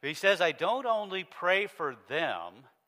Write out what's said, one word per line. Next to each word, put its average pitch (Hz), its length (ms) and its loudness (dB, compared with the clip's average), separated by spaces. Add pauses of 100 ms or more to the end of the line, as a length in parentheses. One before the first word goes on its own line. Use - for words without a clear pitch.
But 139 80 -6
he 156 60 -4
says, 196 260 4
"I 170 120 4
don't 220 340 -2
only 202 380 -2
pray 190 420 0
for 143 300 -6 (120)
them 113 600 -4 (200)